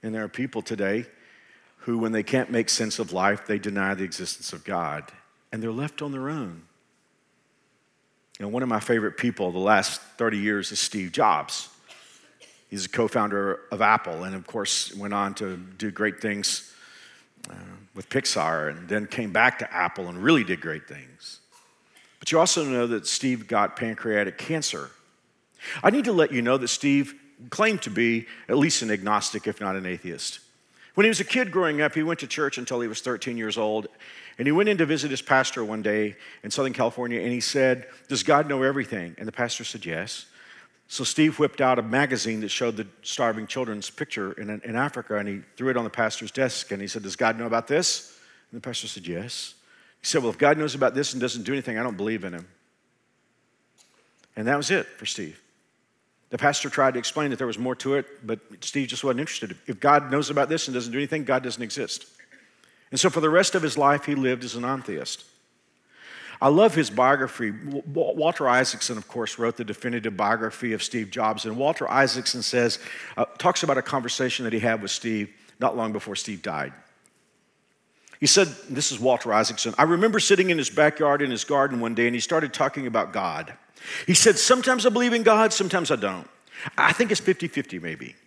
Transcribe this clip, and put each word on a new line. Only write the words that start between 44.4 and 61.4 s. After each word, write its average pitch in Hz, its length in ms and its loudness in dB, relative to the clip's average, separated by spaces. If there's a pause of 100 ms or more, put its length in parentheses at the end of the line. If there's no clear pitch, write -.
in 113 120 -6
Africa, 123 420 -4
and 101 100 -4
he 101 120 -6 (160)
threw 131 120 -2
it 127 80 2
on 120 80 0
the 107 60 -6
pastor's 113 400 -2
desk, - 400 -2
and 98 100 -6
he 101 80 -8
said, 107 140 -8
"Does 98 140 -10
God 113 220 0
know 117 80 -6
about 113 220 0
this?" - 500 -2 (320)
And 113 60 -14
the 120 80 -14
pastor 120 240 -8
said, 92 180 -12
"Yes." 87 480 -8 (460)
He - 60 -8
said, 143 160 2
"Well, 117 80 0
if - 80 -6
God 147 180 6
knows 151 180 -2
about 131 200 2
this 143 180 -2
and 131 80 -4
doesn't 120 220 -4
do 104 100 -4
anything, 127 240 -4
I 113 60 -2
don't 117 160 -4
believe 104 260 -4
in 92 80 -8
him." 87 160 -12 (1900)
And 110 140 -4
that 143 80 2
was 143 140 -2
it 185 160 2
for - 180 -18
Steve. 80 380 -8 (840)
The 120 100 -8
pastor 147 300 0
tried 131 260 2
to 123 40 -2
explain 147 320 -2
that 120 60 -4
there 131 100 -4
was 110 120 -4
more 123 180 -2
to 135 180 -2
it, 131 320 -4
but 110 140 -4 (200)
Steve 135 280 -4
just 120 160 -6
wasn't 127 160 0
interested. 107 360 -6 (100)
If 101 120 -6
God 143 320 6
knows 139 180 0
about 147 200 2
this 160 180 -2
and 131 80 -6
doesn't 120 180 -4
do 127 60 -2
anything, 143 260 -4
God 127 200 0